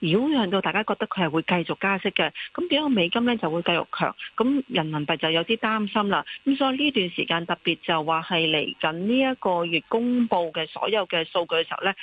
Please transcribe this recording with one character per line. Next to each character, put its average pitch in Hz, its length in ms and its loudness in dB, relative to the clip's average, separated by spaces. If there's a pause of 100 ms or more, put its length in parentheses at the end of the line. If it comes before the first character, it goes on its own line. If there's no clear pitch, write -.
擾 170 160 2 (180)
攘 220 140 2
到 190 140 2
大 160 100 -2
家 202 120 0
覺 202 100 0
得 214 120 -4
佢 180 200 0
係 147 40 0
會 160 120 0
繼 175 280 0
續 151 80 -2
加 196 200 0
息 196 140 -2
嘅。 160 180 0 (240)
噉 359 140 -4
變 302 140 2
咗 302 60 0
美 196 220 4
金 233 140 0
呢， 240 120 2
就 175 140 -2
會 170 120 0
繼 170 100 0
續 165 140 0 (100)
強， - 180 0 (220)
噉 262 320 2
人 160 180 0
民 151 200 -2
幣 165 100 0
就 160 140 0
有 165 140 2
啲 226 120 0
擔 220 360 -2
心 208 160 2
啦。 165 160 2 (200)
噉 269 120 2
所 269 160 2
以 254 40 -2
呢 285 160 0
段 180 180 0
時 - 160 -4
間 170 200 -2
特 175 180 -2
別 170 180 0
就 160 220 0
話 160 180 0
係 165 280 0
嚟 156 300 -2
緊 160 120 0
呢 202 260 0
一 262 220 2
個 175 240 0
月 165 240 0
公 240 400 2
布 202 80 2 (160)
嘅 160 160 -4
所 - 200 -4
有 202 200 0
嘅 165 160 0
數 180 220 -2
據 165 100 -2
嘅 165 100 0
時 - 100 -8
候 - 80 -8
呢， 190 80 2 (100)